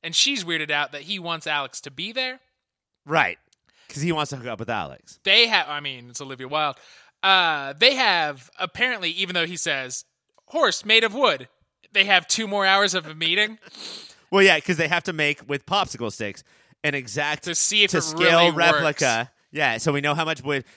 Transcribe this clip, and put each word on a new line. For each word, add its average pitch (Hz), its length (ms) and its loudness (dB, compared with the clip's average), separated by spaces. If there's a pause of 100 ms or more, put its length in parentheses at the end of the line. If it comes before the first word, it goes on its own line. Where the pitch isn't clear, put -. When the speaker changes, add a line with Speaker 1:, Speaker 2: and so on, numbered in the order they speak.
Speaker 1:
And 165 120 -6
she's 269 280 0
weirded 160 260 -4
out 147 220 0
that 143 120 -12
he 196 140 -8
wants 170 300 -6
Alex 143 340 -6
to 143 100 -16
be 170 200 -12
there. 254 280 -8 (680)
Speaker 2:
Right. 143 340 0 (500)
'Cause 139 140 -10
he 170 80 0
wants 156 180 -2
to 143 80 -10
hook 123 100 -12
up 110 120 -8
with 113 100 -12
Alex. 85 540 -8
Speaker 1:
They 226 240 6
have, 190 220 0
I 147 100 -6
mean, 127 320 -12
it's 120 100 -14
Olivia 131 260 -12
Wilde. 147 300 -2 (460)
Uh, 165 500 2
they 247 220 4
have, 170 640 0
apparently, 196 520 -4
even 180 220 -4
though 170 140 0
he 175 100 -8
says, 135 480 -6 (420)
"Horse 285 380 0
made 220 180 4
of 214 100 0
wood," 180 340 0 (440)
they 196 140 2
have 190 220 4
two 226 200 -2
more 202 180 0
hours 196 280 4
of 180 140 -2
a 156 80 -14
meeting. 185 480 0
<laughs> 190 60 -20 (640)
Speaker 2:
Well, 196 120 6
yeah, 180 160 8
'cause 175 180 -2
they 156 120 0
have 170 160 0
to 190 80 -6
make, 147 340 -2
with 143 180 -6
popsicle 143 460 -4
sticks, 101 320 -10 (400)
an 147 100 -2
exact 143 520 -6
Speaker 1:
To 170 100 -6
see 208 280 2
if 185 80 4
Speaker 2:
to 180 60 2
Speaker 1:
it 151 40 2
Speaker 2:
scale 160 180 -6
Speaker 1:
really 170 320 6
Speaker 2:
replica. 151 680 2 (120)
Speaker 1:
works. - 20 -20 (200)
Speaker 2:
Yeah, 139 260 0
so 143 160 -2
we 143 80 -2
know 147 140 0
how 160 100 -2
much 156 160 -6
wood. 139 240 -4 (120)